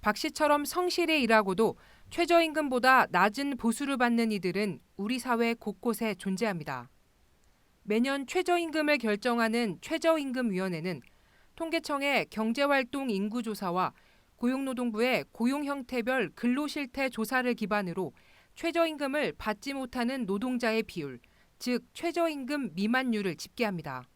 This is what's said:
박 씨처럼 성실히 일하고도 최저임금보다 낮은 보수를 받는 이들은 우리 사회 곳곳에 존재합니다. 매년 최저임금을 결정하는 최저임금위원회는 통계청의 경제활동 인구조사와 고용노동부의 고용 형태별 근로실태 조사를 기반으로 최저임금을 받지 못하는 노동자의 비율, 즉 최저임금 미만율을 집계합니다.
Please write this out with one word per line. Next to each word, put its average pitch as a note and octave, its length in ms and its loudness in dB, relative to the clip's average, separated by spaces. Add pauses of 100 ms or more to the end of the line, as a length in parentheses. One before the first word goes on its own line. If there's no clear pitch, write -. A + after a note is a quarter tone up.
박 G#3 160 2
씨처럼 D4 480 2
성실히 E4+ 580 0
일하고도 G#3 540 2 (320)
최저임금보다 D4 1000 4
낮은 A3 480 2
보수를 C4+ 400 0
받는 A#3 360 2
이들은 F#3+ 480 -2 (160)
우리 A3 200 -4
사회 A#3 360 0
곳곳에 A3 640 -4
존재합니다. F3+ 760 -4 (960)
매년 C4 440 0
최저임금을 D#4+ 680 2
결정하는 A3+ 840 0
최저임금위원회는 A#3 1200 0 (540)
통계청의 C#4+ 760 -2
경제활동 C4+ 800 0
인구조사와 G3+ 840 -2 (420)
고용노동부의 B3 960 0
고용 C4 320 -2
형태별 B3+ 720 -2
근로실태 C#4 720 -2
조사를 B3 440 0
기반으로 F#3+ 580 -4 (440)
최저임금을 D4 840 0
받지 G#3+ 360 -6
못하는 B3+ 520 -4
노동자의 A3+ 580 0
비율, C#3+ 360 -8 (400)
즉 B3 340 -2
최저임금 D4 800 -2
미만율을 G#3+ 640 0
집계합니다. D#3+ 680 -6 (120)